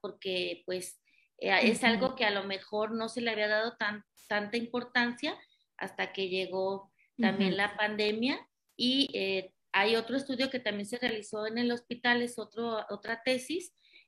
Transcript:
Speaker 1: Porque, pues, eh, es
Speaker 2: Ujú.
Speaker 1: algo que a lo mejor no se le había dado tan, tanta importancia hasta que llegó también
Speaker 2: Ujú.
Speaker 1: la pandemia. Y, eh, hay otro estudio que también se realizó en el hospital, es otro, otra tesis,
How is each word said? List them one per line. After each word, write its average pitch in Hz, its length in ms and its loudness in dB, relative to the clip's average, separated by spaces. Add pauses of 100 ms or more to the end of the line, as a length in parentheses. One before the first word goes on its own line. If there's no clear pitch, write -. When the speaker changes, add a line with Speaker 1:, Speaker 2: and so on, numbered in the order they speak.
Speaker 1:
Porque, 180 640 -4
pues, 185 340 -6 (380)
eh, 190 260 4
es 226 160 6
Speaker 2:
Ujú. 262 80 0
Speaker 1:
algo 233 280 4
que 240 100 0
a 208 60 4
lo 196 120 0
mejor 214 480 -4
no 226 160 -4
se 240 140 -6
le 233 100 0
había 214 160 0
dado 220 300 0
tan, 208 260 -4 (240)
tanta 208 300 0
importancia 240 800 -2 (400)
hasta 190 340 -6
que 190 180 -4
llegó 190 640 -2 (280)
también 196 300 4
Speaker 2:
Ujú. 185 80 0
Speaker 1:
la 202 200 0
pandemia. 214 720 0 (280)
Y, 262 380 2
eh, 190 400 -2 (180)
hay 208 240 4
otro 226 220 0
estudio 269 320 -2
que 247 100 -4
también 208 280 -4
se 247 100 -6
realizó 214 500 -2
en 226 100 -4
el 240 140 2
hospital, 240 500 0
es 240 160 -4
otro, 220 520 -4
otra 226 340 -6
tesis, 262 500 -2 (340)